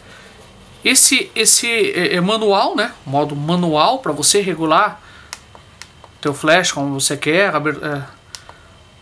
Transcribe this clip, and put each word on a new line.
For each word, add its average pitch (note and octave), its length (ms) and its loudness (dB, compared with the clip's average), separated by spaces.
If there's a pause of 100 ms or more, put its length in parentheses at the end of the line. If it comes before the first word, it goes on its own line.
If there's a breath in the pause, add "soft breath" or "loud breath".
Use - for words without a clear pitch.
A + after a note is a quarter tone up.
(840 loud breath)
Esse, B3+ 500 2
esse A3 320 2
é, G3 480 0
é F3+ 60 0
manual, G#3+ 540 0
né? A#3+ 180 -2 (100)
Modo C#3+ 320 -2
manual E3 640 0
pra D#3+ 160 -6
você D3+ 280 0
regular E3+ 600 0 (1200 loud breath)
teu C#3+ 140 -2
flash E3 360 2
como C#3 220 -4
você C3+ 240 -2
quer, E3+ 360 0
aber-, D3 300 -2
é, C#3+ 320 -8 (840 loud breath)